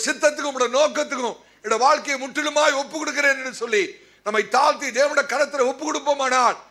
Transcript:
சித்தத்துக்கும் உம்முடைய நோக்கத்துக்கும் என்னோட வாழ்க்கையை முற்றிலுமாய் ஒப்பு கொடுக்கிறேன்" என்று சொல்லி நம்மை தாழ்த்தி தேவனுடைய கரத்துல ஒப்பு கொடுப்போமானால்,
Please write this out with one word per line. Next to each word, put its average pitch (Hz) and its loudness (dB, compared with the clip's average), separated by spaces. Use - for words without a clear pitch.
சித்தத்துக்கும் 294 0
உம்முடைய 247 0
நோக்கத்துக்கும் 262 0
என்னோட 220 0
வாழ்க்கையை 277 2
முற்றிலுமாய் 294 2
ஒப்பு 285 -4
கொடுக்கிறேன்" 285 0
என்று 262 -8
சொல்லி 220 -2
நம்மை 214 -2
தாழ்த்தி 277 2
தேவனுடைய 285 0
கரத்துல 285 -2
ஒப்பு 269 -2
கொடுப்போமானால், 262 2